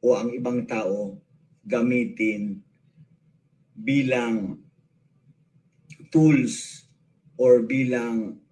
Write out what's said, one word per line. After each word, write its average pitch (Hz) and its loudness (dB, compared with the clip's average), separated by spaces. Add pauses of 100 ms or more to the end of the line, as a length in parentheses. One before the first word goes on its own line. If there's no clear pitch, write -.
o - 4 (120)
ang 120 -6
ibang 123 -4
tao 101 -6 (480)
gamitin 107 -2 (1120)
bilang 117 -2 (1500)
tools 143 2 (540)
or 123 6
bilang 117 -4 (120)